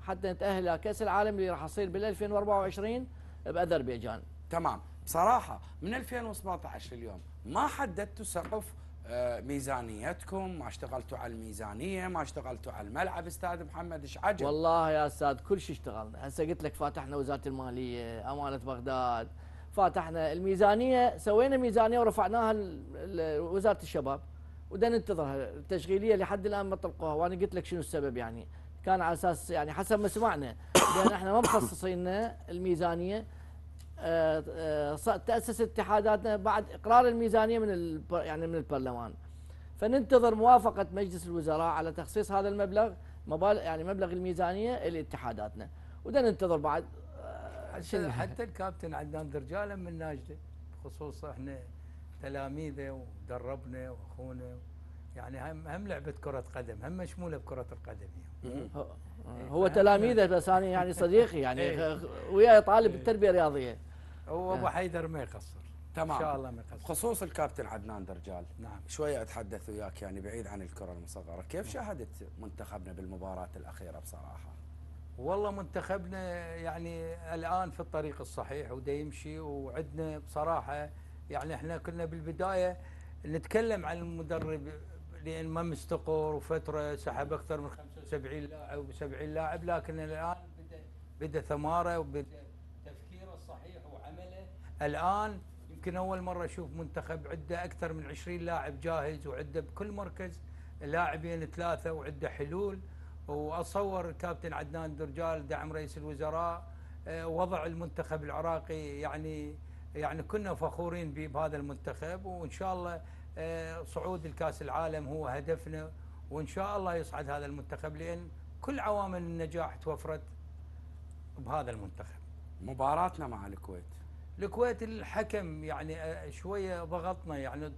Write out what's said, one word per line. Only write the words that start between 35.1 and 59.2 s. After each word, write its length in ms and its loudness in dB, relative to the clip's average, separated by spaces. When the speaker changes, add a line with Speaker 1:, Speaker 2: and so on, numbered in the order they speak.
Speaker 1:
تأسست 340 2
اتحاداتنا 760 4
بعد 340 2
إقرار 380 10
الميزانية 500 6
من 120 2
الب-، 420 -2
يعني 340 0
من 80 -2
البرلمان، 600 -2
فننتظر 580 8
موافقة 580 10
مجلس 340 -2
الوزراء 400 2
على 260 2
تخصيص 400 -2
هذا 160 4
المبلغ، 440 4
مبالغ، 340 4
يعني 240 -2
مبلغ 280 0
الميزانية 760 0
لاتحاداتنا، 800 -4
ودا 160 4
ننتظر 360 6
بعد، 280 2
آه، 520 -10
Speaker 3:
حتى، 100 -8
Speaker 1:
شنو؟ 280 0
Speaker 3:
حتى 320 -2
الكابتن 520 -6
عدنان 360 -6
درجالة 440 -4
من 240 -6
ناجده، 380 -6
بخصوص 400 -10
احنا 340 -8
تلاميذه 680 -4
ودربنا 1000 -8
واخونا، 680 -10
يعني 360 -8
هم، 160 -10
هم 200 -6
لعبة 260 -4
كرة 200 -4
قدم، 300 -6
هم 80 -6
مشمولة 440 -6
بكرة 360 -6
القدم 280 -10
يعني. 260 -12
Speaker 2:
مم. 320 -6
Speaker 1:
هو، 100 -4